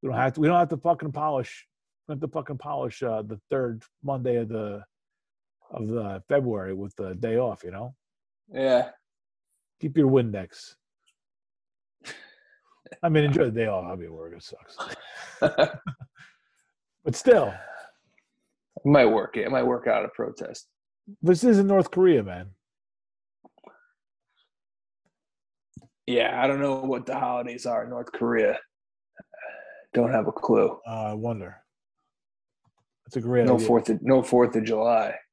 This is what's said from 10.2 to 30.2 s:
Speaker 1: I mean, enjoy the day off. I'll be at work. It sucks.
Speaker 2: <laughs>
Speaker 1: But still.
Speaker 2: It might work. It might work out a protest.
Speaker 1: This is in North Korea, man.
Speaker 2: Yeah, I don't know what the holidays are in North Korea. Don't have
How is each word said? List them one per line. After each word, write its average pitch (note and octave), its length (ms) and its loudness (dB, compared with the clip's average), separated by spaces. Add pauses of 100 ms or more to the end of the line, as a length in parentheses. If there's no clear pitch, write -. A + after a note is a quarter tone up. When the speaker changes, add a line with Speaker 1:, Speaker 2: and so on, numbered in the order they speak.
Speaker 1:
I E3+ 60 0
mean, D#3 160 6
enjoy C#3 220 4
the A#2 40 -2
day A2+ 160 -2
off. F#2+ 180 -2
I'll F#2 120 -10
be F2 80 -12
at D#2+ 80 -14
work. E2 240 -14
It E2+ 80 -20
sucks. - 320 -20 (640)
Speaker 2:
<laughs> D#3 300 2 (1300)
Speaker 1:
But C3+ 120 -4
still. G3 320 6
Speaker 2:
It - 1400 -16
might C#3 180 8
work. G#2+ 300 0
It - 140 -4
might B2+ 140 0
work B2 240 -2
out A2 160 0
a - 60 -6
protest. - 580 -10 (520)
Speaker 1:
This E3+ 220 4
is A3+ 160 8
in G3 80 4
North G3 240 4
Korea, F3+ 320 6
man. F#2 280 -10 (3500)
Speaker 2:
Yeah, A#2+ 340 0
I C3 60 2
don't C#3 140 0
know C#3 220 -2
what B2+ 240 -4
the B2+ 120 -6
holidays B2 480 -4
are A2+ 160 -2
in A#2+ 80 -10
North A#2+ 220 -10
Korea. A#2 480 0 (1300)
Don't A#2+ 180 0
have G#2+ 160 0